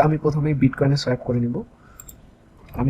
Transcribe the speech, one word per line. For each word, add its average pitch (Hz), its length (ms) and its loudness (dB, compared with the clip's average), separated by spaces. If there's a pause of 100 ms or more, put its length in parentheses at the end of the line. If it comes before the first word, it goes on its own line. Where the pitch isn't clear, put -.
আমি 151 160 2
প্রথমেই 151 380 0
বিটকয়েনে 139 420 2
সোয়াইপ 127 240 -2
করে 120 180 0
নিব। 120 100 -4 (1200)
আমি 131 100 0